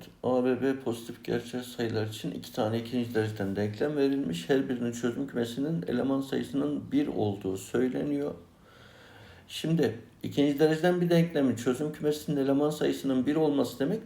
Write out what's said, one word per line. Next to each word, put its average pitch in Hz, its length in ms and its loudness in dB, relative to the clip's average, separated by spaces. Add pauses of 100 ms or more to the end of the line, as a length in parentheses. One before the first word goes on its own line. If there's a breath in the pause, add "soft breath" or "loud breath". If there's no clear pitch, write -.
(220)
A 127 220 2
ve 123 180 2
B 135 180 2
pozitif - 440 -6
gerçel 120 380 -4
sayılar 110 440 -4
için 107 240 -6
iki - 220 -10
tane 113 260 0
ikinci 117 360 -4
dereceden 104 420 0
denklem 107 400 -2
verilmiş. 139 520 0
Her 135 200 4
birinin 120 240 -2
çözüm 123 340 -2
kümesinin 139 640 -2
eleman 131 320 2
sayısının 135 720 -2
bir 147 140 4
olduğu 98 500 -2
söyleniyor. 139 800 -2 (1120 loud breath)
Şimdi 151 500 0 (240)
ikinci 139 360 2
dereceden 156 420 4
bir 170 100 4
denklemin 156 460 4
çözüm 131 360 0
kümesinin 151 440 -2
eleman 139 340 2
sayısının 139 560 0
bir 151 100 2
olması 143 420 2
demek, 180 280 0